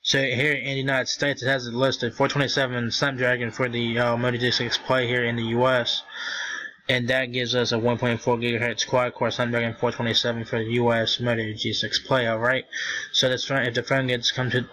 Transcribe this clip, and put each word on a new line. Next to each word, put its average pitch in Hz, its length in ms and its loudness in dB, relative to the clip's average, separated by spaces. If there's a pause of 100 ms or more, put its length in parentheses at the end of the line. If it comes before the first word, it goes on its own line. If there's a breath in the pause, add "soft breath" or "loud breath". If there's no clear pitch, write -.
so 139 200 0
here 135 320 2
in 131 120 -4
the 139 100 -4
United 135 320 0
States, 143 340 -2
it 120 60 -2
has 131 180 0
it 117 80 -6
listed 127 400 0
four 139 140 2
twenty-seven 127 640 0
Snapdragon 123 580 0
for 127 180 -2
the, 117 300 -2
uh, 120 200 2
Moto 120 200 0
G 120 140 2
six 120 260 -2
Play 127 300 0
here 123 180 0
in 117 100 0
the 117 120 -2
U 120 200 2
S, 123 360 2 (840 loud breath)
and 123 220 0
that 127 240 0
gives 123 200 -2
us 123 200 2
a 113 60 2
one 120 180 2
point 117 240 0
four 120 160 2
gigahertz 117 500 0
quad-core 123 440 0
Snapdragon 117 460 0
four 120 140 0
twenty-seven 117 540 0
for 117 140 -2
the 110 120 -2
U 120 220 4
S 113 260 0
Moto 113 340 0
G 107 200 -4
six - 260 -2
Play. 127 280 2
All 113 120 0
right, 123 240 2 (480 loud breath)
so - 160 2
this 127 160 0
phone, 135 200 0
if 123 100 0
the 120 100 0
phone 135 240 0
gets, 123 240 0
come 127 200 -2
to 123 220 0